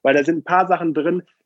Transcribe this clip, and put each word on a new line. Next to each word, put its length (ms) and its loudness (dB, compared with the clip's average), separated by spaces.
weil 120 2
da 100 2
sind 140 0
ein 60 -10
paar 220 2
Sachen 260 -2
drin. 300 -2